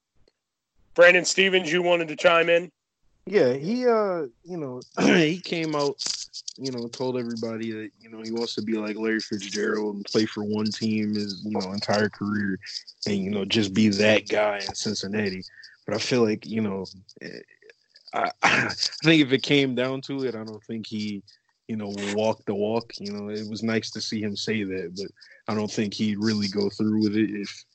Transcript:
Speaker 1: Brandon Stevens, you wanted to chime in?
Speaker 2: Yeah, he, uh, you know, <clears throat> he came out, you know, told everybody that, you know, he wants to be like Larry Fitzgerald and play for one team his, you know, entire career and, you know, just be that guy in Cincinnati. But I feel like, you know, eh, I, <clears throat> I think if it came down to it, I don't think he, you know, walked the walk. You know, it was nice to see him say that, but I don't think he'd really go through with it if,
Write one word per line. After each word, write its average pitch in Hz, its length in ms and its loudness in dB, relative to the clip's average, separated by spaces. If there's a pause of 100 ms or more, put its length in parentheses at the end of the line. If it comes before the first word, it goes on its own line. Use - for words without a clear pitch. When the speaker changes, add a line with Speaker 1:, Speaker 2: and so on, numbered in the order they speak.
(960)
Speaker 1:
Brandon 175 300 10
Stevens, 185 460 2
you 175 100 2
wanted 175 280 2
to 151 60 -8
chime 170 340 6
in? 170 220 2 (560)
Speaker 2:
Yeah, 175 260 4
he, 196 320 -2
uh, 208 400 2 (180)
you 175 140 -10
know, 127 240 -8 (160)
<clears throat> - 40 0
he 185 380 4
came 160 360 -4
out, 143 280 -2 (540)
you 131 140 -6
know, 120 160 -6
told 127 300 -4
everybody 113 540 -6
that, 107 280 -10
you 113 100 -20
know, 110 120 -14
he 110 100 -10
wants 113 240 -4
to 107 60 -4
be 107 120 -2
like 107 220 -2
Larry 110 240 0
Fitzgerald 104 760 -4
and 101 100 -10
play 110 200 2
for 110 180 -4
one 107 280 -2
team 107 420 -2
his, 101 320 -6
you 107 60 -6
know, 98 200 -4
entire 104 380 0
career 101 480 -2 (480)
and, 104 120 0
you 95 120 -2
know, 101 160 -2
just 101 280 0
be 107 160 6
that 104 400 4
guy 107 280 2
in 98 160 -8
Cincinnati. 107 720 -4 (420)
But 104 100 -4
I 113 40 -2
feel 123 240 2
like, 107 220 0
you 110 160 -2
know, 98 240 -4 (360)
eh, 82 60 -12 (840)
I, - 240 -2
<clears throat> - 60 0
I - 260 4 (340)
think 156 180 8
if 131 120 2
it 135 100 2
came 139 320 2
down 131 280 -2
to 139 200 -6
it, 120 120 -4
I 110 100 -10
don't 107 180 -14
think 113 240 -8
he, 107 340 -6 (460)
you 110 80 -6
know, 104 180 -6 (220)
walked 107 300 0
the 104 100 -2
walk. 110 420 -2
You 101 140 -8
know, 104 180 -10
it 107 200 -6
was 110 120 -8
nice 113 300 0
to 107 100 -10
see 110 200 -4
him 104 160 -4
say 110 260 -4
that, 92 320 -6
but - 560 -12
I 104 40 -2
don't 107 140 -2
think 104 240 -2
he'd 107 240 0
really 104 300 0
go 101 220 0
through 107 340 2
with 104 140 2
it 110 120 4
if, 101 460 -10